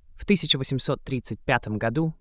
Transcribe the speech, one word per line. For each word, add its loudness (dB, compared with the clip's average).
В -16
тысяча 2
восемьсот 0
тридцать -6
пятом 0
году -2